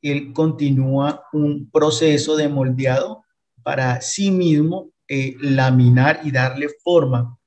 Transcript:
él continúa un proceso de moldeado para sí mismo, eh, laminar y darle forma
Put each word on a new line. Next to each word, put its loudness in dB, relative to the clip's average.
él -6
continúa 0
un -2
proceso 2
de 0
moldeado -2
para -4
sí -4
mismo, 0
eh, -6
laminar 4
y -2
darle -2
forma 0